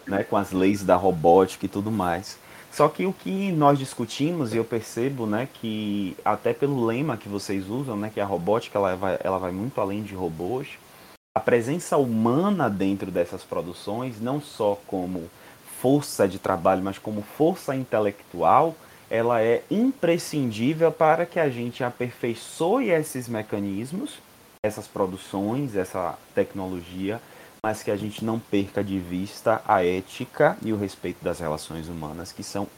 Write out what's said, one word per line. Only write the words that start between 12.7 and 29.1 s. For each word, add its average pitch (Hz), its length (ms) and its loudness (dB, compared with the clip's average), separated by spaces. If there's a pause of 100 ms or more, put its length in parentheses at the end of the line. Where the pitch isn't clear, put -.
dessas 87 320 -2
produções, 101 760 -6
não 127 180 -2
só 104 480 0
como 90 440 -4 (500)
força 131 480 4
de 95 100 -4
trabalho, 92 440 2
mas 98 160 -4
como 107 240 -6
força 151 520 0
intelectual, 110 1000 2 (340)
ela 117 340 2
é 117 280 4
imprescindível 160 1200 2
para 160 320 4
que 170 160 -4
a 151 80 4
gente 120 340 -4
aperfeiçoe 131 1080 -2
esses 151 380 0
mecanismos, 110 880 -6 (440)
essas 107 240 -4
produções, 104 880 -2
essa 92 440 -4 (160)
tecnologia, 92 840 -4 (440)
mas 110 180 -2
que - 80 -4
a 104 60 0
gente 104 280 -6
não 113 140 0
perca 101 460 -2
de 98 140 -2
vista 95 680 -2